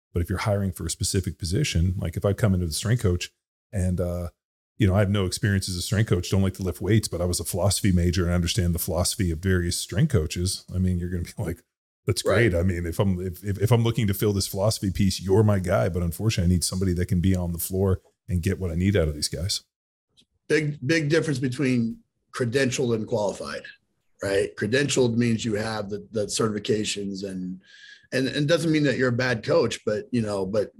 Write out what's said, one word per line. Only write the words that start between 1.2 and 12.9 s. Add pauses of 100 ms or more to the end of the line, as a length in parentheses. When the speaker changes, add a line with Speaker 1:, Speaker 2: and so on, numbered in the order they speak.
Speaker 1:
position,
like,
if
I
come
into
the
strength
coach (420)
and,
uh, (460)
you
know,
I
have
no
experience
as
a
strength
coach,
don't
like
to
lift
weights,
but
I
was
a
philosophy
major
and
I
understand
the
philosophy
of
various
strength
coaches. (100)
I
mean,
you're
gonna
be
like, (440)
"That's
Speaker 2:
Right.
Speaker 1:
great."
I
mean,
if